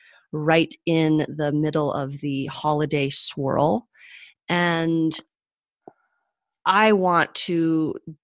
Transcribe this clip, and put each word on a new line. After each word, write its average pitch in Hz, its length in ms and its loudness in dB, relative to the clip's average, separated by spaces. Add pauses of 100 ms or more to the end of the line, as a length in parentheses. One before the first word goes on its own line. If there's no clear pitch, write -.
(320)
right 156 400 0 (140)
in 156 400 2 (100)
the 147 160 -2
middle 151 400 0
of 139 280 -6
the 135 280 -4
holiday 147 600 -2
swirl. 143 800 0 (600)
And 165 680 0 (1500)
I 208 260 4
want 180 440 2
to 160 600 0 (280)